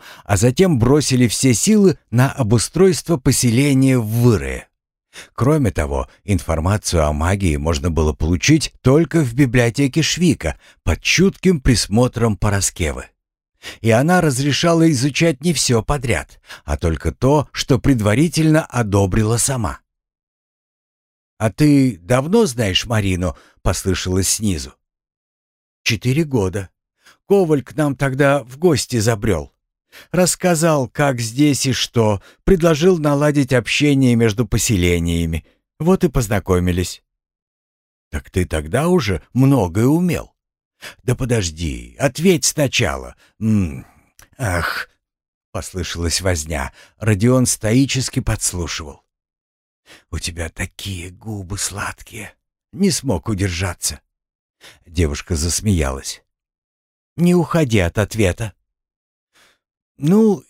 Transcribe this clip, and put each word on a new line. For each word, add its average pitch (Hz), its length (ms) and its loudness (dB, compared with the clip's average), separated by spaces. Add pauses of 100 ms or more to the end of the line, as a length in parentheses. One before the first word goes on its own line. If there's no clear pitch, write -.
(240)
а 104 120 0
затем 131 440 2
бросили 127 480 2
все 127 260 2
силы 196 420 4 (140)
на 127 220 2
обустройство 143 880 0
поселения 131 800 2
в 113 80 -2
Вырое. 107 640 0 (680)
Кроме 135 360 0
того, 69 380 -4 (160)
информацию 87 840 0
о 76 60 0
магии 85 440 0
можно 76 340 -2
было 78 220 0
получить 143 600 0 (100)
только 160 380 2
в 120 140 -4
библиотеке 127 680 0
Швика 143 560 -2 (240)
под - 180 -2
чутким 185 600 2
присмотром 113 760 0
Пороскевы. 90 680 -2 (760)
И 113 100 0
она 151 300 4
разрешала 160 680 2
изучать 143 520 0
не 175 100 0
все 120 300 0
подряд, 120 580 -4 (240)
а 73 120 -4
только 80 360 -2
то, 139 400 0
что - 260 0
предварительно 147 880 2
одобрила 107 720 0
сама. 117 420 -4 (1600)
«А 107 120 0
ты 139 480 4
давно 135 480 0
знаешь 113 400 -2
Марину?» — 95 500 -2 (260)
послышалось 92 680 -2
снизу. 82 460 -4 (1080)
«Четыре 127 420 0
года. 98 460 -2 (560)
Коваль 165 360 2
к - 120 -20
нам 147 220 -2
тогда 139 480 0
в 131 140 -20
гости 147 400 0
забрел. 104 540 -2 (580)
Рассказал, 160 800 0
как 139 320 -2
здесь 127 460 0
и 131 60 0
что, 107 500 0 (220)
предложил 170 540 4
наладить 147 540 2
общение 135 640 2
между 113 320 2
поселениями. 85 960 0 (340)
Вот 180 260 0
и 175 40 0
познакомились». 92 920 -2 (1080)
«Так - 200 -12
ты 92 160 -2
тогда 80 420 -4
уже 113 340 -2 (100)
многое 120 540 2
умел?» 156 500 -2 (640)
«Да 127 120 -2
подожди, 82 840 -4
ответь 156 460 0
сначала. 71 720 -4 (240)
М, 98 460 -2 (520)
ах», — 90 500 -4 (640)
послышалась 85 680 -6
возня. 80 520 -4 (260)
Родион 117 480 2
стоически 127 720 -2
подслушивал. 85 840 -6 (1080)
«У 85 80 -10
тебя 82 300 -8
такие 92 640 -10
губы 98 480 -12
сладкие. - 760 -12 (380)
Не 185 180 0
смог 127 380 -4
удержаться». 90 720 -6 (840)
Девушка 80 520 -4
засмеялась. 76 840 -4 (920)
«Не 175 180 2
уходи 156 440 2
от 85 200 0
ответа». 104 540 -2 (1500)
Ну, 196 520 4